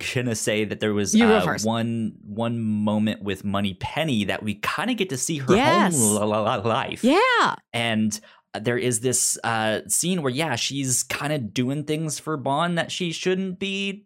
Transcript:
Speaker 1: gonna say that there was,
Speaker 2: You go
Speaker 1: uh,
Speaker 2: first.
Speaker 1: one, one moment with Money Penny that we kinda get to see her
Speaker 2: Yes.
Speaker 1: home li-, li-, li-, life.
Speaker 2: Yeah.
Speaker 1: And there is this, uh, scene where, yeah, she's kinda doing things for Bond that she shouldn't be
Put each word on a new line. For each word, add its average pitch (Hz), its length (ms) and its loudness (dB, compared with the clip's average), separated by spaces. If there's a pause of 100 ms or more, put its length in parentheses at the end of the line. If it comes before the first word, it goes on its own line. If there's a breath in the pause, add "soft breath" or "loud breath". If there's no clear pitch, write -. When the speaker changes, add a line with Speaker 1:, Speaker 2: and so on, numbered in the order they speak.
(160)
Speaker 1:
gonna 123 200 0
say 107 300 2
that 101 140 -6
there 107 140 2
was, 101 200 0
Speaker 2:
You 226 140 8
go 220 100 6
Speaker 1:
uh, - 40 4
Speaker 2:
first. 143 240 -2
Speaker 1:
one, 117 580 -2
one 117 360 -4
moment 107 600 0
with 101 240 -4
Money 98 300 0
Penny 139 500 -2
that 92 180 -6
we 104 120 -2
kinda 208 400 -4
get 127 140 -2
to 135 80 -4
see 156 200 -2
her 139 180 4
Speaker 2:
Yes. 240 400 4
Speaker 1:
home 107 200 4
li-, 104 100 0 (120)
li-, 110 200 0
li-, 104 120 0
life. 110 340 0
Speaker 2:
Yeah. 415 520 4 (160)
Speaker 1:
And 110 480 0 (400 soft breath)
there 120 180 0
is 117 220 0
this, 123 440 0
uh, 110 440 2
scene 175 340 0
where, 135 120 0
yeah, 143 220 0
she's 131 480 -2
kinda 151 360 -4
doing 127 440 -2
things 151 360 -4
for 156 180 -6
Bond 151 400 0
that 151 140 -4
she 175 200 -4
shouldn't 185 480 -2
be 196 460 -6